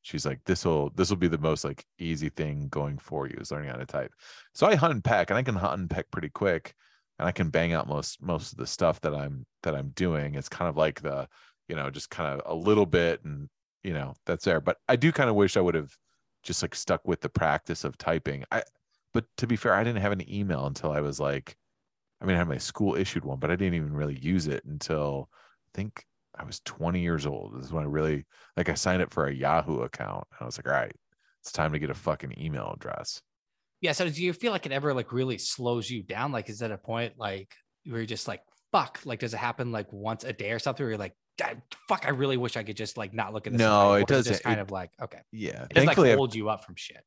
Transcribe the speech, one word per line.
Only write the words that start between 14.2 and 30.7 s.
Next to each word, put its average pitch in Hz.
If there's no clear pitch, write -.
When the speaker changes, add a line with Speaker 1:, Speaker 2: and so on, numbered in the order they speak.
Speaker 1:
that's 85
there. 82
But -
I 127
do 151
kinda 123
wish 101
I 98
would 87
have 73
just, -
like, 85
stuck -
with 87
the 78
practice 78
of 67
typing. 76
I, -
but 117
to 123
be 120
fair, 107
I 107
didn't 117
have 101
an 92
email 92
until 71
I 73
was, 71
like, 71
I -
mean, 95
I 85
had 87
my 69
school 98
issued 85
one, 67
but 78
I 90
didn't 92
even 73
really 73
use 80
it 69
until 73
I -
think 104
I -
was 71
twenty 87
years 82
old. 53
This 65
is 76
when 80
I 73
really, 76
like, 82
I 78
signed 90
up -
for 78
a 71
Yahoo 69
account, 50
and -
I 60
was 60
like, -
"All 69